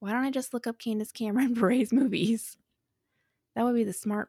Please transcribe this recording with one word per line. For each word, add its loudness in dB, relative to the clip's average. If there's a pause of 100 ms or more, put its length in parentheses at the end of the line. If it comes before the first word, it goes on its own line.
Why -8
don't 0
I -2
just -4
look -6
up -6
Candace -4
Cameron 0
<laughs> -
Bure's 2
movies? 0 (960)
That 0
would 2
be 4
the -2
smart -4